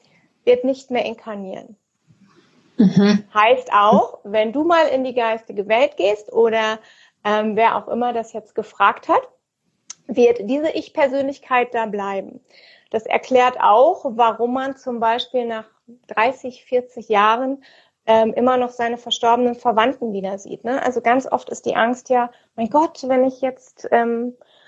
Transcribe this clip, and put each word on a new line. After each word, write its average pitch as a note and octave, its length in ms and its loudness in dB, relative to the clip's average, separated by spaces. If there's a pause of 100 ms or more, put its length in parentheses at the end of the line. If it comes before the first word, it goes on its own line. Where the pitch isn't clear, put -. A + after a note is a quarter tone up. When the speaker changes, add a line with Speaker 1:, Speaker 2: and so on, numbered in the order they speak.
(460)
Speaker 1:
wird B3 180 2
nicht C4 280 -4
mehr A#3+ 140 -2
inkarnieren. G#3 720 -14 (1000)
Speaker 2:
Mhm. G3+ 460 4 (100)
Speaker 1:
Heißt A#3+ 400 2
auch, G#3+ 500 2
wenn G#3+ 280 -2
du C#4+ 120 -2
mal E4 240 2
in C4 160 -2
die B3+ 100 -6
geistige A3+ 540 -4
Welt A#3+ 300 2
gehst G#4 340 -2
oder, A3 480 0 (440)
ähm, G#3+ 320 0
wer A3 220 2
auch G#3 100 -8
immer A#3+ 260 -4
das A3+ 200 -8
jetzt G#3+ 200 -14
gefragt - 540 -2
hat, F#4+ 140 2 (840)
wird A#3+ 340 2
diese C#4 280 -2
Ich-Persönlichkeit C4+ 1040 -2
da A3+ 120 -4
bleiben. G3 560 -8 (500)
Das A3 140 -4
erklärt B3 540 2
auch, A#3+ 460 4 (100)
warum A#3 380 0
man C4+ 240 -6
zum A#3+ 220 -10
Beispiel A#3 460 -2
nach A3 200 -10 (420)
dreißig, B3 580 -4
vierzig B3 440 -6
Jahren, A#3 540 0 (440)
ähm, A3 260 4
immer B3 240 2
noch B3 120 -2
seine A#3 280 -6
verstorbenen A#3+ 580 0
Verwandten A#3 580 -2
wieder G3 240 -6
sieht, - 260 -16
ne? B3 200 -4
Also A#3+ 180 -4
ganz B3 240 0
oft - 240 -4
ist - 160 -12
die - 100 -4
Angst A#3+ 340 -2
ja, A#3+ 200 0 (260)
mein A3+ 140 -6
Gott, D#4+ 380 0
wenn B3+ 180 2
ich C4 160 -4
jetzt, - 500 -10
ähm, A#3 440 0 (320)